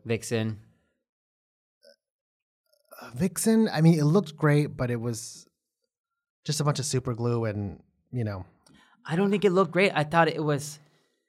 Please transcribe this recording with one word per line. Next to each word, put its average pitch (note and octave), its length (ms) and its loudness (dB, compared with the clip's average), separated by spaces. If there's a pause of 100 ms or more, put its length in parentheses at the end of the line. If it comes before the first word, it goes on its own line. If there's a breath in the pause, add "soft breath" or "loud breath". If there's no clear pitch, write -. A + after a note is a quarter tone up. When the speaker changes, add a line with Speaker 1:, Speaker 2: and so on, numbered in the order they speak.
Speaker 1:
Vixen. A2 540 -4 (2500)
Speaker 2:
Uh, - 140 -18
Vixen, G#3+ 560 2
I D#3 100 0
mean, E3 160 8
it D3 60 2
looked D#3+ 320 2
great, D3 420 2
but B2 140 -2
it A#2+ 80 -4
was A2+ 480 -10 (1000)
just D3 140 -4
a D3+ 40 0
bunch C#3+ 160 0
of B2+ 60 -4
super B2+ 280 -4
glue A#2 320 -2
and, G2+ 360 -6 (300)
you B2 120 -4
know. G2 220 -6 (600 soft breath)
Speaker 1:
I D3 100 -4
don't G3 160 2
think G3+ 140 2
it G3 60 4
looked F3 200 2
great. F3+ 240 2
I D3+ 80 2
thought D#3+ 240 2
it D#3 160 -4
was, D3 360 -4 (500)